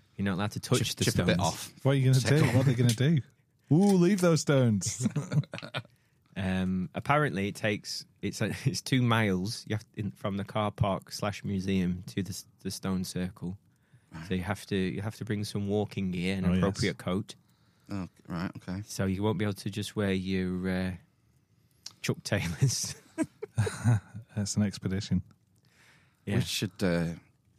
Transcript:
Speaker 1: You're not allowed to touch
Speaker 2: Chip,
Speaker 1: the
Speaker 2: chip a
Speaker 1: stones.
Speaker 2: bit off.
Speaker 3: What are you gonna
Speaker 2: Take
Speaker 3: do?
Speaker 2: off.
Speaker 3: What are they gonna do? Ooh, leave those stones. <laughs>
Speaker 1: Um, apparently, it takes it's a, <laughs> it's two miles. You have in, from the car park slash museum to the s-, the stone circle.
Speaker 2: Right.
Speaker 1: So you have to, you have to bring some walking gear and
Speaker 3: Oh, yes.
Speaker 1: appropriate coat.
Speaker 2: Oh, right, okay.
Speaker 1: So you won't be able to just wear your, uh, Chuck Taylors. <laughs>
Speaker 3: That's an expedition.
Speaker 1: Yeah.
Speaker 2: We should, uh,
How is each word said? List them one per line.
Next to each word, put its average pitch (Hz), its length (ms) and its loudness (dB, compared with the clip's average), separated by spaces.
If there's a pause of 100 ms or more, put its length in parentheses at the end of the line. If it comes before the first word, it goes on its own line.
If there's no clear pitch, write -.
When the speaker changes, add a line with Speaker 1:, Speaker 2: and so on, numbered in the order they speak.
(160)
Speaker 1:
You're 98 100 -2
not 98 100 0
allowed 104 160 -2
to - 80 -8
touch - 240 0
Speaker 2:
Chip, - 140 -4
Speaker 1:
the - 80 0
Speaker 2:
chip 220 100 2
a - 20 2
Speaker 1:
stones. 180 120 2
Speaker 2:
bit 175 100 4
off. 165 420 -2
Speaker 3:
What 135 100 4
are 139 40 4
you 135 160 2
gonna 131 100 6
Speaker 2:
Take 143 180 4
Speaker 3:
do? 160 60 6
Speaker 2:
off. 123 100 2
Speaker 3:
What 135 120 6
are - 20 6
they 123 60 4
gonna 120 180 4
do? 139 240 4 (540)
Ooh, 196 260 8
leave 180 240 6
those 165 200 4
stones. 123 720 2
<laughs> - 40 -4 (1200)
Speaker 1:
Um, 92 540 0
apparently, 135 540 0
it 98 80 -6
takes - 500 -4 (160)
it's - 200 -4
a, 107 180 0
<laughs> - 60 -14
it's 175 160 0
two 131 200 2
miles. 110 680 2
You 107 100 -2
have - 80 -8 (100)
in, 98 160 -4
from 98 260 -6
the 98 60 -4
car 104 260 -2
park 101 420 -2
slash - 320 -6
museum 95 680 -2
to - 120 -4
the 90 80 -6
s-, - 160 -10 (160)
the 95 80 -8
stone 95 340 -4
circle. 90 540 -6 (560)
Speaker 2:
Right. 80 140 -12
Speaker 1:
So 98 80 -2
you 90 80 -2
have 95 240 -4
to, 101 80 -2
you 92 260 -2
have 107 140 -8
to 104 100 -10
bring 107 180 -4
some 101 240 -4
walking 98 440 -2
gear 90 240 -2
and 92 100 -2
Speaker 3:
Oh, 87 40 4
yes. 90 100 4
Speaker 1:
appropriate 98 400 0
coat. 95 340 -4 (580)
Speaker 2:
Oh, 95 160 -6 (200)
right, 85 300 -4
okay. 95 280 -8
Speaker 1:
So - 220 -4
you 95 160 0
won't 104 160 0
be 104 60 0
able 101 100 -2
to - 160 -8
just 101 240 -8
wear 101 160 0
your, 92 580 -2
uh, 92 220 -2 (1120)
Chuck - 200 -2
Taylors. - 680 0 (240)
<laughs> - 1160 -2
Speaker 3:
That's 101 220 -4
an 104 40 2
expedition. 95 640 0 (1040)
Speaker 1:
Yeah. 101 80 -2
Speaker 2:
We 123 60 4
should, - 420 -4
uh, 85 220 2 (540)